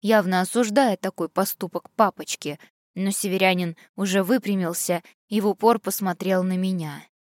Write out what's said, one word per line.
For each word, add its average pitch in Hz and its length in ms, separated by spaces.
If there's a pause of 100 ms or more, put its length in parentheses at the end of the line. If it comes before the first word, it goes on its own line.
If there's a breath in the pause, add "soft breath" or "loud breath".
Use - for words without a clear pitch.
явно 185 400
осуждая 220 560
такой 180 320
поступок - 640
папочки, 156 680 (340 loud breath)
но 196 160
северянин 185 640 (220 soft breath)
уже 190 260
выпрямился 185 800 (260 soft breath)
и 214 120
в 196 60
упор 214 320
посмотрел 185 640
на 185 160
меня. 170 480 (320)